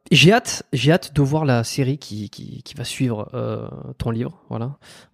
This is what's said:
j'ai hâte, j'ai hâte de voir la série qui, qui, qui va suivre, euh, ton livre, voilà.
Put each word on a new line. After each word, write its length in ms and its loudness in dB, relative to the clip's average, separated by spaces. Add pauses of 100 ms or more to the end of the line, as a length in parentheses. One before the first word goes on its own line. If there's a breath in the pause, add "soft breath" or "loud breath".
(120)
j'ai 200 10
hâte, 400 0
j'ai 220 2
hâte 200 -2
de 80 2
voir 220 2
la 220 2
série 320 -2
qui, 320 -10
qui, 340 -16
qui 120 -18
va 100 -8
suivre, 480 -4
euh, 340 -6 (300)
ton 140 -4
livre, 360 -6
voilà. 300 -8 (360 loud breath)